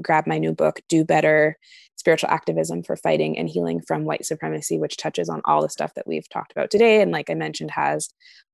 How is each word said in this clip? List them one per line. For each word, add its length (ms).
grab 240
my 100
new 140
book, 360
Do 160
Better, 540
Spiritual 340
Activism 540
for 120
Fighting 420
and 120
Healing 320
from 220
White 220
Supremacy, 520
which 200
touches 320
on 160
all 180
the 60
stuff 260
that 100
we've 240
talked 220
about 180
today. 320
And 100
like 200
I 20
mentioned, 380
has, 380